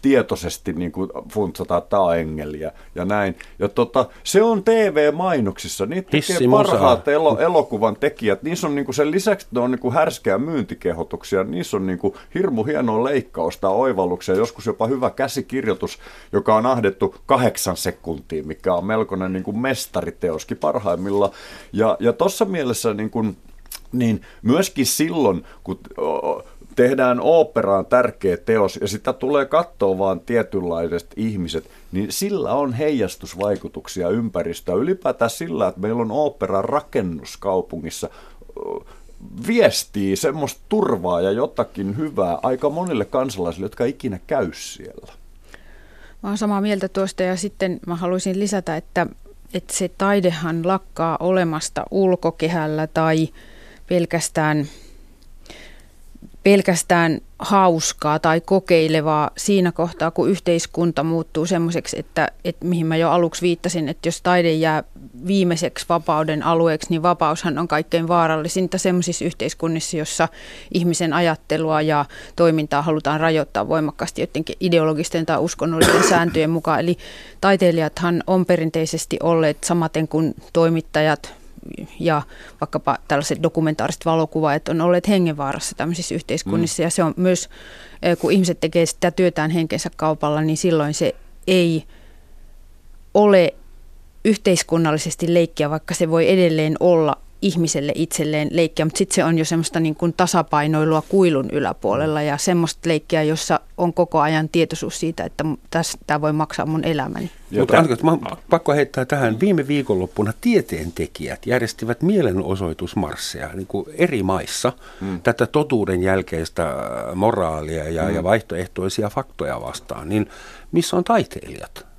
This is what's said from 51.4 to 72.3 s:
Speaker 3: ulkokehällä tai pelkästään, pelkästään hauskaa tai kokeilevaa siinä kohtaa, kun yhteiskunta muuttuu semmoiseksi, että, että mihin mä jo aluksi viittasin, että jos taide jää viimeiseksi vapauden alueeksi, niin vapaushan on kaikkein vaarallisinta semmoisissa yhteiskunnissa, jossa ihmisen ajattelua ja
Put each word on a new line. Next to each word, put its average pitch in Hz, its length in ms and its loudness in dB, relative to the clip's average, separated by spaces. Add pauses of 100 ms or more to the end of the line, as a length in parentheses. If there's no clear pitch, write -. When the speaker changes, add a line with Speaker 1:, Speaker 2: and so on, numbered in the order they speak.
Speaker 3:
ulkokehällä 165 960 0
tai 160 420 2 (580)
pelkästään, 160 800 0 (1800)
pelkästään 175 800 4 (180)
hauskaa 170 800 2
tai 160 220 2
kokeilevaa 160 960 2
siinä 185 360 2
kohtaa, 165 380 -2
kun 156 200 0
yhteiskunta 170 720 0
muuttuu 165 440 -2
semmoiseksi, 170 520 -2
että, 156 300 -2 (160)
että 165 220 -6
mihin 170 200 0
mä 160 100 0
jo 165 140 2
aluksi 170 320 0
viittasin, 170 460 -2
että 165 200 -4
jos - 140 -6
taide 180 300 2
jää 156 320 0 (420)
viimeiseksi 175 600 0
vapauden 156 540 0
alueeksi, 165 480 2
niin 160 120 0
vapaushan 165 560 0
on 170 100 -2
kaikkein 165 400 0
vaarallisinta 170 720 0
semmoisissa 180 460 0
yhteiskunnissa, 165 720 -4
jossa 160 320 -2 (460)
ihmisen 170 380 0
ajattelua 156 680 0
ja 151 220 2 (320)